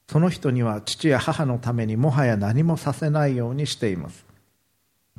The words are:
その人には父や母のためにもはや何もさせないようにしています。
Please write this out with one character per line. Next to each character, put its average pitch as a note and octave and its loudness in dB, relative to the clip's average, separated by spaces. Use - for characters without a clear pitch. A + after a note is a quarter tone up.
そ D3+ 0
の F3 4
人 D3 -2
に B2 0
は G#2+ -2
父 - -4
や C3 4
母 - -2
の B2 0
た A#2+ -4
め A#2 0
に A2 -2
も C#3 2
は C3+ 2
や A#2 4
何 G#2 0
も E3 2
さ C#3 -4
せ D#3 -2
な D3 2
い C3 0
よ A#2+ -2
う C3 -6
に D3 -2
し - -6
て A2+ -2
い F2 -4
ま D2 -8
す。 - -20